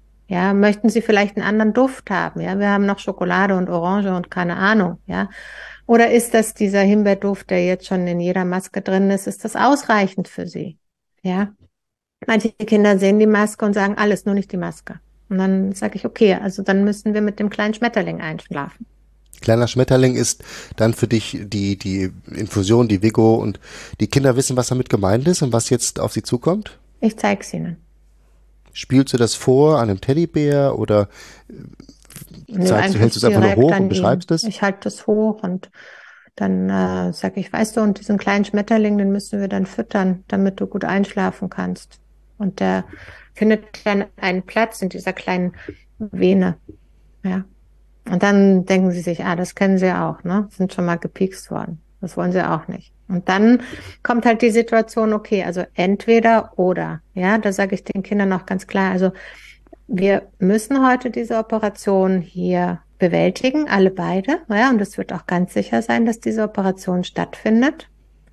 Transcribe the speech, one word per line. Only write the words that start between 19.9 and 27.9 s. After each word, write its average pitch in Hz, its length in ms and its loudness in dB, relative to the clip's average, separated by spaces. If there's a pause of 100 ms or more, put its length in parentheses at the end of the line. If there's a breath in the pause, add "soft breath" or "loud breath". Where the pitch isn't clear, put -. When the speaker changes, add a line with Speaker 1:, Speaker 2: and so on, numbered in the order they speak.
Speaker 2:
ist - 260 -2 (340 loud breath)
dann 113 180 2
für - 120 -2
dich 110 360 -2
die, 101 340 -4
die 95 340 -4 (240)
Infusion, 110 540 2
die 98 140 0
Vigo 110 340 4
und 107 240 -4 (400 loud breath)
die 107 80 0
Kinder 135 260 2
wissen, 131 220 -2
was 123 120 0
damit 127 200 -2
gemeint 107 400 2
ist 180 140 0
und 127 100 0
was 117 180 0
jetzt - 300 -2
auf 110 120 -2
sie 117 100 -4
zukommt? 170 560 -4 (220)
Speaker 1:
Ich 220 160 0
zeig's 202 360 -4
ihnen. 170 240 -8 (960)